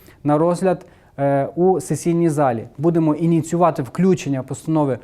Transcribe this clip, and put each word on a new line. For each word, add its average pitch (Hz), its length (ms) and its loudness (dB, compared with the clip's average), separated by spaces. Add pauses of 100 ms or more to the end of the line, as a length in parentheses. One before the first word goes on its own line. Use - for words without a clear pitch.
(240)
на 147 140 2
розгляд, 175 480 0 (320)
е, 139 380 0
у 175 260 2
сесійній 170 480 0
залі. 131 380 0 (100)
Будемо 160 380 2
ініціювати 165 680 0
включення 139 600 0
постанови 143 600 -2